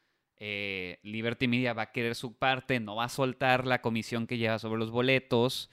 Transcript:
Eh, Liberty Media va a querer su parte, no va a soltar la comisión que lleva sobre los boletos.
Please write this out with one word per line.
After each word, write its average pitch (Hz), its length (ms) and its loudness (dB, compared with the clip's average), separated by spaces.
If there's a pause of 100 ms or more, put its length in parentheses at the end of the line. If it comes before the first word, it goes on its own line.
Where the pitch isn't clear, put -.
(380)
Eh, 101 640 -6
Liberty 113 440 -2
Media 120 260 0
va 110 100 -4
a - 80 -8
querer 117 240 -2
su 113 220 -10
parte, 131 420 0
no 104 160 -6
va 117 100 0
a 123 40 -8
soltar 127 580 2
la 123 140 2
comisión 113 460 -2
que 123 120 -4
lleva 110 200 2
sobre 110 200 -2
los 113 120 -2
boletos. 123 800 2